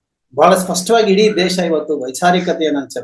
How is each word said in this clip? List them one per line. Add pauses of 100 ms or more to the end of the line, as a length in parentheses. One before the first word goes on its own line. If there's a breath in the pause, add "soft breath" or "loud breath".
(360)
ಬಹಳ
ಸ್ಪಷ್ಟವಾಗಿ
ಇಡೀ
ದೇಶ
ಇವತ್ತು
ವೈಚಾರಿಕತೆಯನ್ನ
ಚ-,